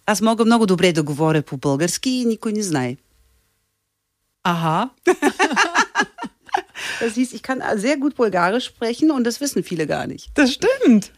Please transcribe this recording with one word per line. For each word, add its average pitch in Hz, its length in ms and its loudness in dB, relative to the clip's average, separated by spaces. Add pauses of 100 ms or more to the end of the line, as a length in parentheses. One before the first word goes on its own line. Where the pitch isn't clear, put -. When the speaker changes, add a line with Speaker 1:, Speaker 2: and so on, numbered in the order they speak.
Speaker 1:
Аз 202 160 0
мога 220 220 2
много 226 220 4
добре 185 260 4
да 160 100 0
говоря 156 400 0
по - 160 -8
български 147 520 -2
и 254 140 -2
никой 220 280 -2
не 214 100 -2
знае. 131 340 -4 (1500)
Speaker 2:
Aha. 170 440 -2 (160)
<laughs> 359 120 4 (1800)
Speaker 1:
Das 233 140 -4
hieß, 247 180 -2
ich 240 100 -14
kann 262 200 -6 (140)
sehr 247 200 0
gut 277 200 -2
Bulgarisch 196 480 0
sprechen 240 460 -2
und 262 140 2
das 226 160 -4
wissen 277 240 -2
viele 160 220 -4
gar - 200 -4
nicht. - 280 -12
Speaker 2:
Das 269 180 4
stimmt. 381 640 4